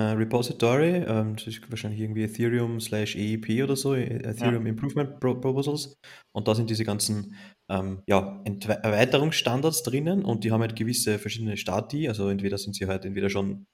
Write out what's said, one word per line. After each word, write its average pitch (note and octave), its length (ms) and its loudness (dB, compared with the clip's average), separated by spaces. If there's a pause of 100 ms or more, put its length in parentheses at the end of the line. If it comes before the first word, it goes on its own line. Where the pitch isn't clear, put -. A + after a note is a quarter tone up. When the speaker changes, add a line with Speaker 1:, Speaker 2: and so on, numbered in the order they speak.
(140)
Speaker 1:
Repository, B2 920 2
ähm, A2 280 0
das - 120 -10
ist A2 220 -12
wahrscheinlich A2 320 -6
irgendwie A2 220 -2
Ethereum A#2 580 0
slash G#2+ 340 -2
E G#2+ 180 0
E A2 40 0
P A2+ 260 0
oder C#3 120 2
so, C#3 180 0
E-, B2 100 0
Ethereum A2+ 600 0
Speaker 2:
Ja. A2 60 0
Speaker 1:
Improvement C#3 480 -2
Pro-, B2 160 2
Proposals. C#3 640 -2 (360)
Und A2 160 0
da A2 60 6
sind A#2 140 2
diese A2 140 0
ganzen, G#2 540 -2 (320)
ähm, F#2+ 360 -2
ja, G2 380 2
Ent-, G2+ 240 -6
Erweiterungsstandards B2+ 1160 2
drinnen E3 420 0
und G#2+ 180 0
die A2 80 0
haben A2+ 80 4
halt A2+ 160 0
gewisse A2 440 0
verschiedene A2 360 -4
Stati, A2+ 540 -2
also G#2 180 0
entweder G2 300 0
sind G2+ 180 -8
sie G2 100 -4
halt F#2+ 200 -2
entweder G2 240 0
schon, G2 440 -2